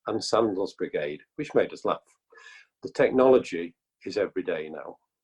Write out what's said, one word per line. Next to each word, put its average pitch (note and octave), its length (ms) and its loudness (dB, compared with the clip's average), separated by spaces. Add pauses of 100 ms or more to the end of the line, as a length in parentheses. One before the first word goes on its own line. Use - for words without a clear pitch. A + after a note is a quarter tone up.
and G#2+ 180 -4
sandals G2+ 520 0
brigade, D2+ 460 -6 (160)
which D3 180 -4
made G2+ 180 2
us - 100 -16
laugh. F#2 140 -2 (880)
The - 80 -10
technology A#2+ 800 4 (320)
is F#2+ 120 -6
every F#2 260 -2
day D#2+ 260 -6
now. D#2 280 -14 (260)